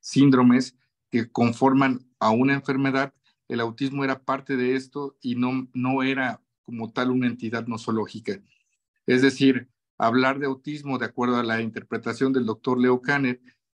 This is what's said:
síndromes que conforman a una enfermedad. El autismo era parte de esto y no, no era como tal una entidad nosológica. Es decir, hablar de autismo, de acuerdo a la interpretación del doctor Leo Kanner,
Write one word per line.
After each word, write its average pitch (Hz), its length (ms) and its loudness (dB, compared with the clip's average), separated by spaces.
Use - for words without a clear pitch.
síndromes 131 760 4
que 117 220 -2
conforman 131 760 2
a 110 120 2
una 131 220 2
enfermedad. 135 600 -2
El 120 140 -4
autismo 131 420 -4
era 135 200 -4
parte 135 340 -4
de 123 180 0
esto 139 460 -10
y 123 140 -6
no, 127 380 -2
no 131 300 -2
era 131 380 -4
como 113 280 -10
tal 127 200 -2
una 127 160 0
entidad 113 380 -6
nosológica. 110 760 -6
Es 127 140 2
decir, 135 480 2
hablar 131 420 2
de 143 80 -4
autismo, 139 500 -6
de 117 80 -4
acuerdo 123 320 -2
a 120 60 -2
la 113 180 -2
interpretación 113 720 -4
del 127 120 0
doctor 117 320 -2
Leo 127 240 2
Kanner, 135 380 -2